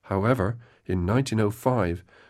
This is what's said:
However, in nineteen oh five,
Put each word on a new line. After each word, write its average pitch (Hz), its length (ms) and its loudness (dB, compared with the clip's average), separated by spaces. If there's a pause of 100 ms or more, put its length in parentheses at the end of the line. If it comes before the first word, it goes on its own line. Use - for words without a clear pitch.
However, 104 560 0 (260)
in 92 220 -2
nineteen 117 340 0
oh 104 100 2
five, 104 540 -2 (260)